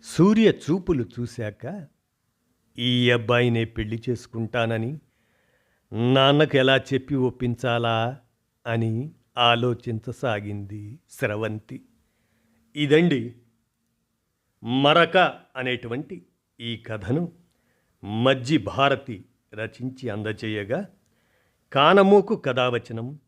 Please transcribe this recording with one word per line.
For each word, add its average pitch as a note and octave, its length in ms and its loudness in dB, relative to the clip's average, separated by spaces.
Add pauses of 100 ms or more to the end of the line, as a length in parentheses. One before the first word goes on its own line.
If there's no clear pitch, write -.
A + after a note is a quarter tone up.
సూర్య G#3 460 4
చూపులు D#3+ 560 -2 (140)
చూశాక, A#2+ 680 -10 (880)
ఈ B2 340 2
అబ్బాయినే A#2+ 540 2
పెళ్లి A2 440 -8
చేసుకుంటానని A2+ 920 -4 (1120)
నాన్నకు C#3 440 4
ఎలా C3 200 4
చెప్పి C3 380 -4
ఒప్పించాలా A#2+ 1040 -2 (480)
అని A2+ 440 -4 (260)
ఆలోచించసాగింది A2+ 1600 -2 (100)
స్రవంతి. A2 720 -6 (920)
ఇదండి D3 600 2 (1300)
మరక D3+ 540 2 (380)
అనేటువంటి B2+ 720 -8 (340)
ఈ A#2 180 -8
కథను A2+ 540 -4 (920)
మజ్జి C3 340 2
భారతి A#2+ 680 -2 (280)
రచించి A#2 560 -10
అందజేయగా, G#2+ 760 -6 (840)
కానమోకు G3 640 6
కథావచనం B2 920 -4